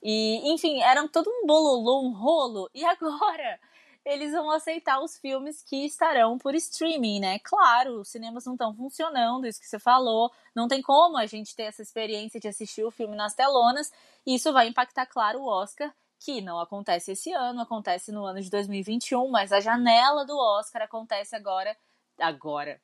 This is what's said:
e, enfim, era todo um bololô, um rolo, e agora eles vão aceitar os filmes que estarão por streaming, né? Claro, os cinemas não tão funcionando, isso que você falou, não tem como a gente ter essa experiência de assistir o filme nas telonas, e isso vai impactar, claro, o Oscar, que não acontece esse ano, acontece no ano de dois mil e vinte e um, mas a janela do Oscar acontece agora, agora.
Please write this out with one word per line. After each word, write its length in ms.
e, 500
enfim, 300
era 240
todo 200
um 200
bololô, 560
um 100
rolo, 580
e 140
agora 760
eles 260
vão 200
aceitar 500
os 160
filmes 440
que 240
estarão 520
por 180
streaming, 640
né? 200
Claro, 600
os 80
cinemas 380
não 100
tão 180
funcionando, 720
isso 140
que 80
você 120
falou, 520
não 120
tem 140
como 360
a 80
gente 300
ter 80
essa 180
experiência 580
de 80
assistir 380
o 60
filme 260
nas 160
telonas, 580
e 100
isso 180
vai 140
impactar, 400
claro, 340
o 60
Oscar, 440
que 220
não 180
acontece 520
esse 220
ano, 280
acontece 500
no 140
ano 160
de 80
dois 180
mil 120
e 40
vinte 280
e 40
um, 120
mas 240
a 80
janela 680
do 120
Oscar 460
acontece 520
agora, 400
agora. 680